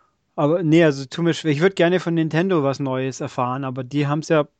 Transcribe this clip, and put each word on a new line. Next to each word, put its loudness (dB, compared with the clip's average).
Aber 0
nee, 6
also 2
tu -6
mir 2
schwer. 0
Ich -2
würd 2
gerne 2
von -4
Nintendo 0
was -2
Neues -4
erfahren, -4
aber -8
die -4
haben's -4
ja 2